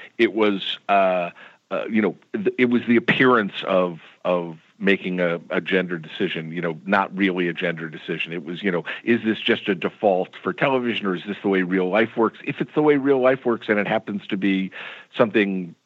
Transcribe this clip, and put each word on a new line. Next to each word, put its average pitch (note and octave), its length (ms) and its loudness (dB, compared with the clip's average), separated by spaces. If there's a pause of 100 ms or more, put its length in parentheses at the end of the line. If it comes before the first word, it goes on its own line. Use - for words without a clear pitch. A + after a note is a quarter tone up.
(160)
it A2 160 4
was, G#2 460 0 (100)
uh, F#2 420 2 (420)
uh, F#2 180 -4
you A2 100 2
know, F#2+ 140 2 (200)
th-, G2+ 220 -2
it B2+ 100 4
was A#2+ 200 2
the A#2+ 80 4
appearance A#2 720 2
of, F2+ 320 0 (260)
of E2+ 340 -2 (200)
making F#2+ 420 0
a, F2 280 0
a F#2 100 -4
gender F2+ 400 -2
decision, D#2+ 540 -6
you F2 80 -6
know, E2 240 -4
not G2 320 0
really F#2 320 0
a E2+ 60 -2
gender E2 340 -6
decision. D#2+ 420 -8
It F2 140 -8
was, F2 180 -10
you G2 80 0
know, E2+ 140 -2 (200)
is A#2 200 2
this A2 160 0
just G#2+ 300 0
a G2 40 0
default F#2 540 0 (140)
for F#2+ 100 -2
television A#2+ 540 -2
or F#2 100 0
is E2 100 -10
this G2+ 160 -8
the G#2 60 0
way F#2+ 140 2
real F#2 260 0
life A2 260 0
works? A2 300 0
If - 160 -6
it's - 140 -6
the D3+ 80 2
way D3+ 140 6
real C#3 220 2
life C3 280 2
works A2+ 240 0
and G#2 80 4
it G2+ 80 0
happens G#2+ 400 -2
to G#2+ 100 -4
be F#2+ 340 0 (460)
something, G2 580 2 (120)